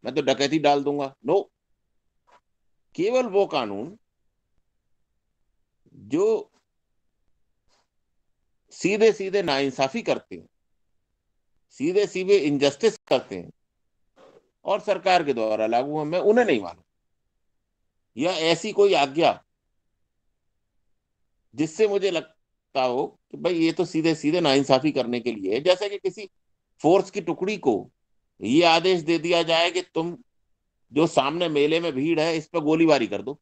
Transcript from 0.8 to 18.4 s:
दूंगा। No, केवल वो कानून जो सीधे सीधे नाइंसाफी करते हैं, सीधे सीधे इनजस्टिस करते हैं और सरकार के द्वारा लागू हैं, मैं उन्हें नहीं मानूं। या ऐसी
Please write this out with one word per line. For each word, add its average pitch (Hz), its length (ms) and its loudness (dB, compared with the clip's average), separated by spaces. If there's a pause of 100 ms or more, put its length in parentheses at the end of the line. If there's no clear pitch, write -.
दूंगा। 143 280 -4 (120)
No, 170 180 2 (1500)
केवल 240 340 0
वो 196 200 2
कानून 127 480 -6 (2000)
जो 175 560 -2 (2250)
सीधे 208 380 2
सीधे 196 300 -4
नाइंसाफी 139 600 -2
करते 113 340 -6
हैं, 80 100 -20 (1300)
सीधे 180 260 0
सीधे 190 320 0
इनजस्टिस 143 600 0 (100)
करते 120 280 -2
हैं 85 140 -14 (1120)
और 190 160 -2
सरकार 180 440 2
के 139 100 0
द्वारा 110 320 0
लागू 131 320 0
हैं, 151 80 -4
मैं 170 140 -4
उन्हें 220 240 4
नहीं 143 180 2
मानूं। 85 200 -14 (1300)
या 160 160 -2
ऐसी 165 400 0